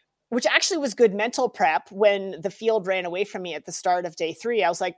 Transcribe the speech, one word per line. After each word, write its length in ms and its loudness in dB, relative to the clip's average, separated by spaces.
which 160 -2
actually 320 2
was 160 0
good 220 4
mental 340 0
prep 420 0
when 520 2
the 80 -2
field 360 0
ran 200 -2
away 180 -4
from 160 -8
me 140 -8
at 100 -12
the 80 -10
start 320 0
of 100 -8
day 200 -4
three. 280 -2
I 60 4
was 100 0
like, 200 -4